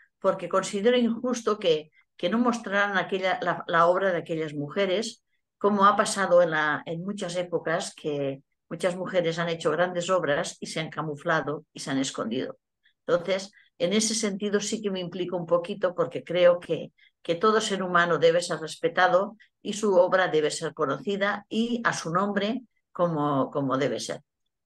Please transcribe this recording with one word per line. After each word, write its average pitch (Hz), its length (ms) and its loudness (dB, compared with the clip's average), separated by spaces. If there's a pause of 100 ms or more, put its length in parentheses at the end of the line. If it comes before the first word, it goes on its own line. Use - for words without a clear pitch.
(200)
porque 175 300 0
considero 196 480 2
injusto 233 640 0
que, 156 320 0 (260)
que 175 120 -2
no 214 100 0
mostraran 202 580 0
aquella, 185 440 -2
la, 175 260 -2
la 170 200 4
obra 185 240 2
de 170 80 0
aquellas 156 340 -6
mujeres, 185 720 -2 (340)
como 202 280 4
ha 208 120 6
pasado 190 440 4
en 165 100 4
la, 151 340 0
en 170 180 -8
muchas 190 320 -6
épocas, 175 600 -4
que 143 460 -4 (280)
muchas 175 260 -2
mujeres 175 440 -2
han 170 100 -2
hecho 165 220 -2
grandes 175 380 0
obras 165 500 0
y 160 80 -12
se - 120 -6
han 156 100 -4
camuflado 151 840 -4
y - 80 -14
se 151 100 -6
han 135 80 -2
escondido. 127 580 -4 (480)
Entonces, 185 460 -2 (280)
en 175 140 0
ese 220 220 2
sentido 202 460 -2
sí - 200 -4
que 202 100 -2
me 185 80 -4
implico 180 380 -6
un 170 80 -6
poquito 175 480 0
porque 147 300 -4
creo 175 360 4
que, - 320 -6 (300)
que 165 140 -2
todo 220 260 2
ser 190 220 -2
humano 175 340 2
debe 165 240 4
ser 175 180 -4
respetado 180 760 2 (260)
y 202 120 -6
su 202 220 0
obra 180 340 6
debe 151 220 2
ser 156 220 -6
conocida 196 760 -2
y 233 360 -2
a - 80 2
su - 200 -6
nombre 202 500 0 (280)
como, 147 600 0
como 135 260 -2
debe 127 220 -2
ser. - 220 -8 (440)